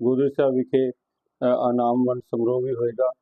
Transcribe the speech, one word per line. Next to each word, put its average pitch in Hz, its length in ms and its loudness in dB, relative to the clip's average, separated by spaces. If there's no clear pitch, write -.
ਗੋਦੜੀ 131 340 2
ਸਾਹਿਬ 135 180 2
ਵਿਖੇ, 131 360 0
ਅਹ, 123 800 -4
ਇਨਾਮ 123 360 0
ਵੰਡ 123 120 -2
ਸਮਾਰੋਹ 120 420 -2
ਵੀ 131 120 -4
ਹੋਏਗਾ 120 360 -2